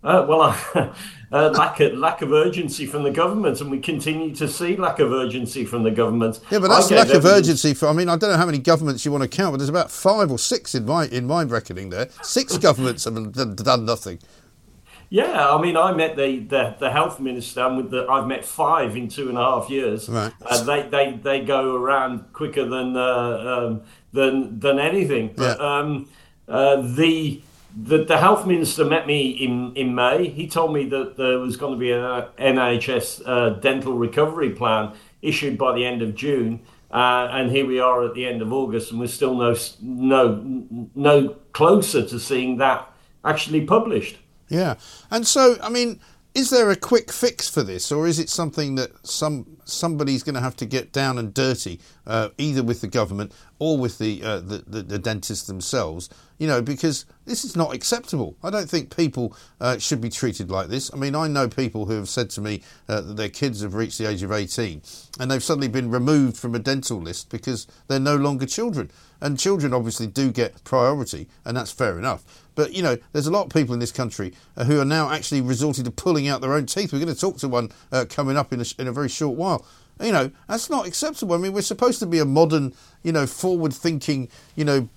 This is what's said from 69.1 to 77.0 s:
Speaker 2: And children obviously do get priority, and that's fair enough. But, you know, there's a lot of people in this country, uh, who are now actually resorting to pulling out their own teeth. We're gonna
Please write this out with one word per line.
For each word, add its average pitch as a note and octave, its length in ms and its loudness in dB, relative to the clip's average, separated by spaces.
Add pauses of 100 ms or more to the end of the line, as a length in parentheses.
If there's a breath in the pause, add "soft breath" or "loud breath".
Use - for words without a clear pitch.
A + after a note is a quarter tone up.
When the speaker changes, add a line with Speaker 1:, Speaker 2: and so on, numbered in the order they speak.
Speaker 2:
And C#3+ 180 -4
children D#3 340 0
obviously A#2 340 -2
do C3+ 220 0
get A#2 360 -2
priority, B2+ 640 0 (160 soft breath)
and A#2+ 100 -4
that's A#2 160 -6
fair G#2 260 -2
enough. G2+ 280 -4 (280 soft breath)
But, D3+ 200 -2
you F#3 100 -2
know, B2+ 140 2 (160 soft breath)
there's D3 140 0
a D#3 40 0
lot G3 140 2
of - 60 -14
people B2+ 220 2
in A#2+ 60 -2
this A#2+ 140 -4
country, G#2 400 -6 (240 soft breath)
uh, A#2+ 80 -2
who D3 160 4
are C3+ 40 2
now D3+ 240 0
actually D3 300 -2
resorting C3 460 -2
to A#2+ 60 -6
pulling D#3 360 0
out C3+ 140 -2
their C3 100 -2
own D3 140 0
teeth. F#3+ 260 -4
We're C#3+ 80 -2
gonna D#3+ 160 -4